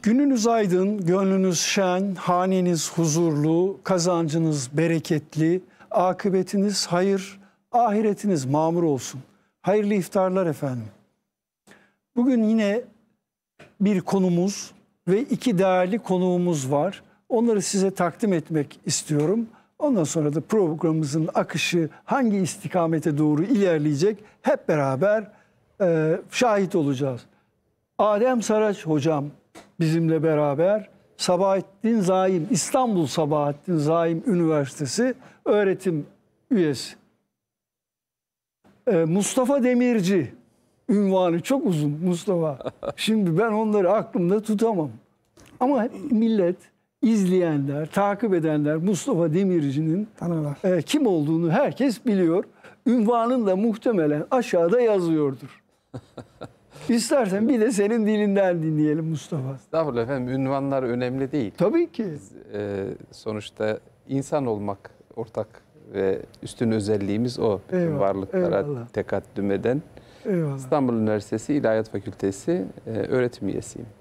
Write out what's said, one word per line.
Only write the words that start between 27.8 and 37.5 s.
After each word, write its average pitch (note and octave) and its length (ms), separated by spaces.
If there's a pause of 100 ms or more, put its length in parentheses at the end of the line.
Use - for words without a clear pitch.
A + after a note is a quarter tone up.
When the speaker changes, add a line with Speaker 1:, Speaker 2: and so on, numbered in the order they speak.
Speaker 1:
Adem G#3+ 440
Saraç G#3+ 440
hocam D3+ 380 (560)
bizimle D#3+ 420
beraber, D#3+ 680 (280)
Sabahattin G3 840
Zaim, F#3 500
İstanbul A3+ 560
Sabahattin D3 720
Zaim E3 500
Üniversitesi D#3+ 880 (300)
öğretim F#3+ 600 (440)
üyesi. D#3+ 440 (1900)